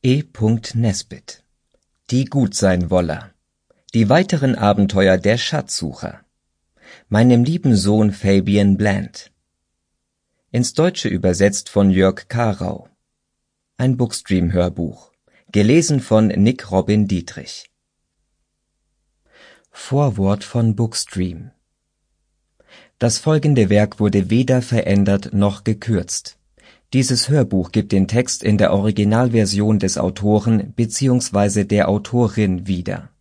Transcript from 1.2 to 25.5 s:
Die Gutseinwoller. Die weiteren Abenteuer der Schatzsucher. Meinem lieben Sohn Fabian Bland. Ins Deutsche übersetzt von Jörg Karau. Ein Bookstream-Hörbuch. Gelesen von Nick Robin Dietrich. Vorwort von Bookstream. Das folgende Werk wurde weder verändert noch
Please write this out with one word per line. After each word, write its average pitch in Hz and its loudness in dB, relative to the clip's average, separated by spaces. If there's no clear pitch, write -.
Die 127 0
Gutseinwoller. 92 -2
Die 113 2
weiteren 139 2
Abenteuer 98 2
der 101 0
Schatzsucher. - -8
Meinem 120 4
lieben 147 2
Sohn 104 2
Fabian 98 2
Bland. 101 -4
Ins 123 -2
Deutsche 170 -2
übersetzt 92 0
von 98 2
Jörg 95 0
Karau. - -6
Ein 127 0
Bookstream-Hörbuch. 90 -2
Gelesen 139 2
von 110 2
Nick 104 0
Robin 101 2
Dietrich. - -10
Vorwort 101 -2
von 113 0
Bookstream. 95 -6
Das 113 -2
folgende 147 2
Werk 104 2
wurde 98 0
weder 127 2
verändert 101 0
noch 101 0